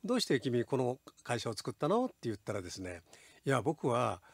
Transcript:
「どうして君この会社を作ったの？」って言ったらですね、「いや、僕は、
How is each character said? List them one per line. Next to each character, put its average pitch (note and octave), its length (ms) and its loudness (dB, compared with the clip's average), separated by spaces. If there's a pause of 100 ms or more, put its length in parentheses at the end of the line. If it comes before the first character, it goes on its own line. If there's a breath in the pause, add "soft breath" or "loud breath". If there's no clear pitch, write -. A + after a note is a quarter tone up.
「ど A#3+ 100 2
う A#3 60 2
し - 40 -2
て C#3 140 4
君 A#2+ 240 2
こ C3+ 140 0
の B2+ 220 0 (240)
会 A#2+ 160 -2
社 B2 100 -4
を A2 40 -2
作 - 180 -8
っ - 20 -10
た - 140 -2
の？」 A#3 200 4
っ - 20 -14
て - 140 -18
言 A2+ 120 -4
っ - 20 -10
た - 160 -6
ら G2+ 80 -4
で F2 80 -10
す - 100 -10
ね、 F2+ 220 -8 (440 loud breath)
「い C#3 40 2
や、 C3 120 4
僕 D3+ 260 -2
は、 A#2 340 2 (120)